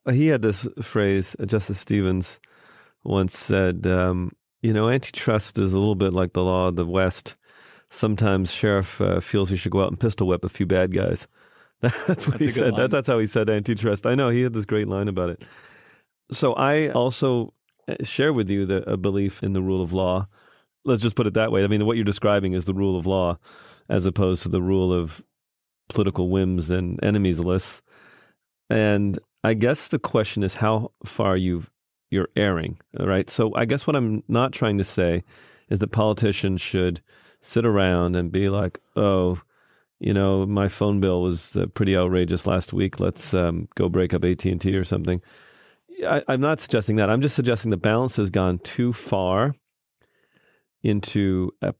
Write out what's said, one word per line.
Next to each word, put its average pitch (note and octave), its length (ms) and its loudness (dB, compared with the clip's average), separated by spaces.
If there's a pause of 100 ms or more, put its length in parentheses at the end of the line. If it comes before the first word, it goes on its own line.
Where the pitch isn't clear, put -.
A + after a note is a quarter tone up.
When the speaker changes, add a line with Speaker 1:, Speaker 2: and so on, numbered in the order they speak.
Speaker 1:
Uh, C3 80 0
he D3 160 4
had C3 140 2
this G#2+ 240 0 (160)
phrase, G2 580 0
uh, A2 60 -4
Justice G#2 340 -2
Stevens F#2 600 -2 (640)
once F#2+ 340 0
said, F#2 480 0
um, F2+ 460 0 (300)
you A2+ 100 2
know, G#2+ 160 2
"Antitrust A#2+ 720 -2
is G2 140 2
a F#2+ 60 2
little G#2 160 2
bit F#2+ 180 2
like F2+ 200 0
the F2+ 100 0
law F#2 260 2
of F2 80 -2
the F2 100 -2
West. F#2 500 -2 (520)
Sometimes G2 640 0
sheriff, G2+ 480 0
uh, F#2 200 2
feels G2 300 0
he F#2+ 60 0
should F2+ 160 -4
go G2 100 2
out F#2 80 0
and F#2 100 -8
pistol G#2+ 260 0
whip F2+ 180 0
a F2+ 40 -4
few - 180 -4
bad F#2 260 2
guys." F#2 360 -2 (280)
<laughs> - 240 -20
That's - 460 0
what D3 120 0
Speaker 2:
That's - 20 -4
Speaker 1:
he D3+ 60 2
Speaker 2:
a - 20 2
good A2+ 60 -2
Speaker 1:
said. A#2 200 2
That, - 40 -2
Speaker 2:
line. B2+ 120 2
Speaker 1:
that's C#3 160 0
how B2 140 2
he A2 60 2
said G#2+ 240 0
antitrust. G#2 560 0
I A#2+ 100 2
know, C3 140 2
he A#2+ 120 2
had B2 120 0
this A2 100 -4
great G#2 240 -2
line G2 200 -2
about F#2 220 -2
it. F2 120 -10 (920)
So B2+ 220 0
I D3 340 2
also, B2 640 0 (340)
uh, - 160 -6
share C#3+ 300 0
with A2 180 0
you G2+ 160 2
the, F#2 240 -2
a G#2 60 0
belief G2 460 -2
in G2 100 -2
the F#2+ 100 0
rule F#2 200 0
of E2+ 100 -4
law. F#2 340 0 (600)
Let's A#2 160 2
just A2+ 140 0
put A2+ 100 2
it G2+ 80 -2
that A2 180 2
way. G2 100 4
I G2+ 60 4
mean, G#2 180 2
what A#2 100 2
you're A2+ 80 0
describing G2+ 500 2
is F2+ 100 -2
the F#2 100 -2
rule F#2+ 240 0
of E2+ 80 -4
law F2+ 320 0 (520)
as F#2+ 160 0
opposed F#2 380 0
to F#2 40 -4
the F2+ 140 0
rule F#2 300 2
of E2 300 -2 (680)
political F#2+ 420 0
whims F#2 400 0
and F2+ 340 -2
enemies G2 360 2
lists. F2+ 420 -2 (880)
And G#2 480 2 (260)
I A2+ 100 2
guess A#2+ 340 0
the C#3 120 -2
question G#2+ 420 -2
is F#2+ 120 -2
how A2 380 -2 (120)
far G2 320 0
you've, F2+ 340 -2 (400)
you're F#2 260 0
erring, F2 420 0 (200)
all F#2 80 0
right? F#2+ 240 0
So A2 240 0
I A#2+ 120 0
guess C3+ 200 -2
what D3+ 100 0
I'm A2 320 0
not A#2+ 240 0
trying G#2 260 0
to F#2+ 60 0
say F2 380 0 (460)
is G#2 120 -2
that G2+ 120 -2
politicians G#2 720 0
should F2+ 400 -2 (380)
sit - 260 -2
around F2+ 500 2
and F2 160 -2
be G2 160 2
like, G2 320 -2 (160)
"Oh, F#2 440 2 (600)
you - 120 0
know, G2 340 2
my G2+ 220 0
phone G2+ 320 0
bill F2+ 220 2
was, F2 340 -4
uh, F2+ 100 0
pretty F#2+ 300 0
outrageous F2+ 500 0
last F2+ 260 -2
week. F#2 280 -2
Let's, - 320 -2
um, F2 440 0
go F2+ 120 0
break F2+ 240 0
up E2+ 120 0
A F2+ 100 4
T F#2 160 -2
and F2+ 100 -2
T F#2+ 160 0
or F#2 80 0
something." F2+ 360 -2 (840)
I, D3+ 220 0
I'm C3 140 0
not D3+ 180 2
suggesting G#2+ 360 0
that. G#2 120 2
I'm A#2+ 140 2
just C#3+ 140 0
suggesting A#2 340 0
the G2 80 2
balance A#2 380 0
has G2+ 140 2
gone F#2 280 0
too B2 340 -2
far G2 640 0 (1300)
into G2 680 0 (120)
a G2+ 180 -2